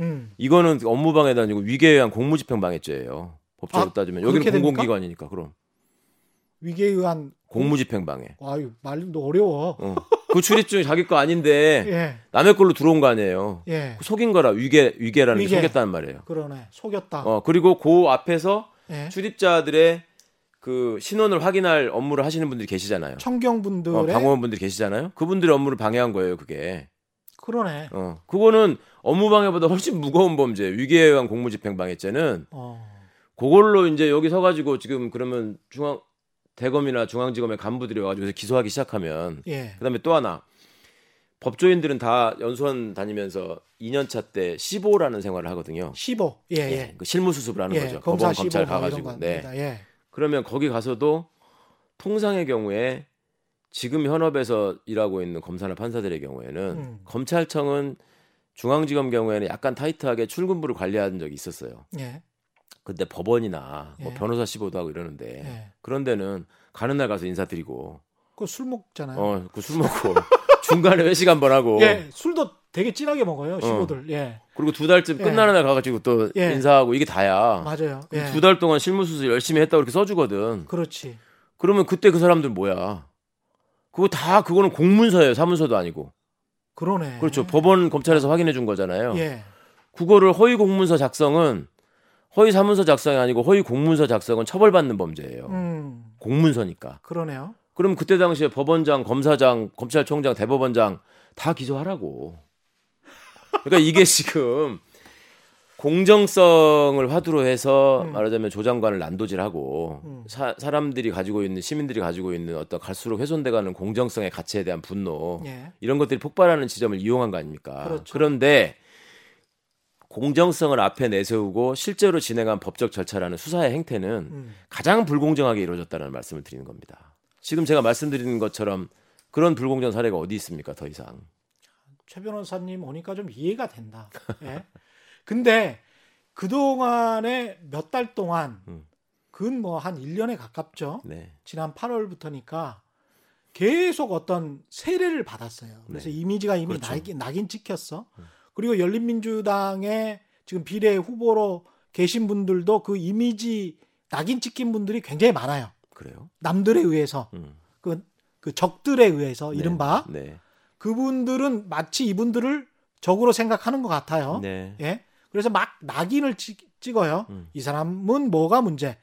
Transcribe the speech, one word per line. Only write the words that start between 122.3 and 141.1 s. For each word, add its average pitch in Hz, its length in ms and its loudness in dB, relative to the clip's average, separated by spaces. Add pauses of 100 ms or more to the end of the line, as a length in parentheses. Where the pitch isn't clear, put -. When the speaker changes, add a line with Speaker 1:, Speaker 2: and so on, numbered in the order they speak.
Speaker 2:
법적 - 320 -6
절차라는 90 460 -8
수사의 156 340 -2
행태는 120 360 -6 (220)
Speaker 1:
음. 131 240 -18 (140)
Speaker 2:
가장 208 380 0
불공정하게 147 560 0
이루어졌다는 82 500 -8
말씀을 67 300 -14
드리는 65 240 -18
겁니다. - 480 -20 (260)
지금 160 240 -4
제가 147 160 4
말씀드리는 123 580 -2
것처럼 101 500 -4 (420)
그런 165 240 2
불공정 127 380 -2
사례가 110 260 -2
어디 90 160 -8
있습니까? 80 400 -12
더 - 120 -14
이상. 76 340 -18 (840)
Speaker 1:
최 - 140 -20
변호사님 185 640 -12
오니까 160 300 -14
좀 190 160 -12
이해가 185 380 -6
된다. 110 420 -20 (320)
예. 147 220 -14 (600)
근데 220 540 0 (560)
그동안에 240 1300 -2 (100)
몇 147 220 -12
달 247 220 -6
동안 165 520 -6
Speaker 2:
음. 82 180 -18 (460)
Speaker 1:
근 240 320 -6
뭐 170 160 -6
한 170 180 -10
일 143 200 -12
년에 226 200 -4
가깝죠. 151 680 -12
Speaker 2:
네. 85 280 -18 (120)